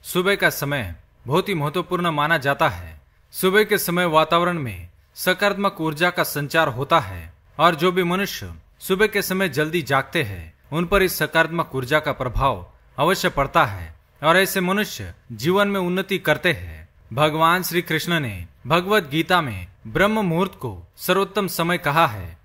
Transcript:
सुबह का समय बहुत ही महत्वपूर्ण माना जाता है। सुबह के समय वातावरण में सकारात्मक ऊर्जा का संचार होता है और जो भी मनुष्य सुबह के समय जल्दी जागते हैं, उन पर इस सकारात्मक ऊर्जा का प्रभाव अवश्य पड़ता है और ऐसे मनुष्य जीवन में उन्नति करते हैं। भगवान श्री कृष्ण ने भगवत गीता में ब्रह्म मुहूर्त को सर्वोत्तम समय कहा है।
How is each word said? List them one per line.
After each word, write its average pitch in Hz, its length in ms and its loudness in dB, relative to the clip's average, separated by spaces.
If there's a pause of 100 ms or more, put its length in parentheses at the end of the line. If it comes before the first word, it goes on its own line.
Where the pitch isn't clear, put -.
सुबह 185 320 0
का 180 140 2
समय 139 440 -4 (320)
बहुत 165 220 0
ही 202 60 -2
महत्वपूर्ण 170 560 -2
माना 151 280 2
जाता 139 300 2
है। 85 320 -10 (340)
सुबह 190 300 4
के 208 140 0
समय 180 280 0
वातावरण 170 520 2
में 95 300 -8 (280)
सकारात्मक 196 640 0
ऊर्जा 160 300 0
का 170 140 -2
संचार 147 440 0
होता 139 320 2
है 90 320 -12 (260)
और 165 160 4
जो 165 180 2
भी 180 120 0
मनुष्य 175 480 -4 (280)
सुबह 190 260 2
के 202 160 -2
समय 190 260 0
जल्दी 156 340 -2
जागते 139 400 0
हैं, 90 320 -8 (180)
उन 170 140 -2
पर 190 160 4
इस 180 160 0
सकारात्मक 160 560 0
ऊर्जा 135 260 2
का 151 120 -2
प्रभाव 123 540 -2 (320)
अवश्य 175 320 2
पड़ता 143 340 2
है 92 300 -8 (280)
और 160 140 6
ऐसे 190 260 2
मनुष्य 180 500 -2 (200)
जीवन 180 360 2
में 202 120 -2
उन्नति 185 400 -2
करते 151 320 0
हैं। 82 360 -10 (260)
भगवान 160 480 2
श्री 170 200 -2
कृष्ण 165 380 -2
ने 98 260 -6 (200)
भगवत 180 440 2
गीता 165 320 2
में 101 240 -6 (220)
ब्रह्म 202 360 2
मुहूर्त 180 300 0
को 104 240 -12 (200)
सर्वोत्तम 190 500 0
समय 170 320 0
कहा 156 260 2
है। 92 380 -6